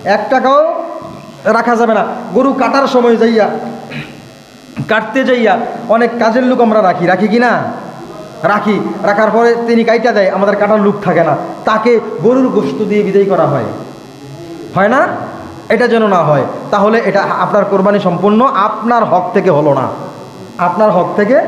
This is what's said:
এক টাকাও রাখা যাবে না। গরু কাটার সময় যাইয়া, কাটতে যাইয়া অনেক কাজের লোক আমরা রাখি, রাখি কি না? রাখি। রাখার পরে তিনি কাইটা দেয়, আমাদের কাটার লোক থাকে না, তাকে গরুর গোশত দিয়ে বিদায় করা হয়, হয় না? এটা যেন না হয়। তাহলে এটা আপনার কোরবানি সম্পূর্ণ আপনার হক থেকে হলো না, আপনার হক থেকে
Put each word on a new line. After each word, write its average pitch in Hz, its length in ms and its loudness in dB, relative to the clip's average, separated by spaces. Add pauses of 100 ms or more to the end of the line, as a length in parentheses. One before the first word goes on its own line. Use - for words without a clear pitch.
এক 196 260 0
টাকাও 277 540 2 (600)
রাখা 226 320 0
যাবে 226 180 2
না। 196 120 0 (280)
গরু 262 200 2
কাটার 277 340 0
সময় 240 300 4
যাইয়া, 226 320 2 (1400)
কাটতে 220 360 0
যাইয়া 240 360 2 (300)
অনেক 233 200 2 (100)
কাজের 226 240 2
লোক 247 180 2
আমরা 214 200 4
রাখি, 175 240 2
রাখি 185 220 2
কি 220 120 2
না? 208 240 2 (800)
রাখি। 202 360 0 (240)
রাখার 208 280 2
পরে 233 240 4 (120)
তিনি 233 160 2
কাইটা 233 280 2
দেয়, 202 180 2
আমাদের 202 260 0
কাটার 208 260 2
লোক 202 220 2
থাকে 170 200 2
না, 151 120 2 (300)
তাকে 220 340 2 (240)
গরুর 254 240 4
গোশত 214 360 -2
দিয়ে 202 200 0
বিদায় 196 220 2
করা 170 220 2
হয়, 135 160 -2 (1120)
হয় 196 140 2
না? 294 180 2 (640)
এটা 240 180 2
যেন 226 200 2
না 185 160 2
হয়। 147 200 2 (280)
তাহলে 214 340 2
এটা 196 160 2
আপনার 180 440 0
কোরবানি 196 340 2
সম্পূর্ণ 202 460 2
আপনার 226 600 0
হক 180 280 0
থেকে 185 160 2
হলো 151 240 2
না, 127 140 -2 (680)
আপনার 196 340 2
হক 175 240 2
থেকে 208 320 2